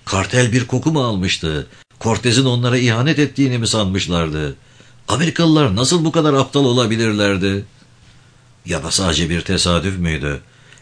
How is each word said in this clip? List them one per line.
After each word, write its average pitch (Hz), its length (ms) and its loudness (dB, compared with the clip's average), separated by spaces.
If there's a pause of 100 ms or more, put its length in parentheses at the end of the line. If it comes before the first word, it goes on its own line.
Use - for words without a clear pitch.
Kartel 101 460 0
bir 120 160 0
koku 127 240 -2
mu 147 120 0
almıştı? 90 640 -4 (340)
Cortez'in 113 440 2
onlara 123 320 0
ihanet 127 420 2
ettiğini 135 380 0
mi 113 100 -2
sanmışlardı? 85 880 -2 (520)
Amerikalılar 156 680 2
nasıl 151 300 0
bu 156 60 0
kadar 151 220 2
aptal 139 320 2
olabilirlerdi? 104 1000 0 (1000)
Ya 85 180 -6
da 82 80 -8
sadece 85 380 0
bir 85 120 -2
tesadüf 87 560 0
müydü? 76 440 -4 (400)